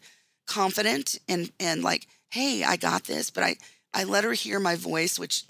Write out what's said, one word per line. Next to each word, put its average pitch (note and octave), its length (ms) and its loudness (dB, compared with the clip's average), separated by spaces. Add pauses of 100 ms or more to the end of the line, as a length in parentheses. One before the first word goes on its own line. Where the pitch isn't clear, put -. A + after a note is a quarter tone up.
(460)
confident G#3 720 0 (100)
and, F3 320 0
and E3+ 220 -2
like, - 260 0 (220)
"Hey, A#3+ 340 -2
I F3 140 4
got F3 280 0
this." - 260 -4
But F#3 140 0
I, - 100 2 (400)
I F#3+ 80 0
let G3+ 200 2
her A#3 100 0
hear G#3 260 -2
my F3+ 160 2
voice, E3+ 420 0
which - 320 -2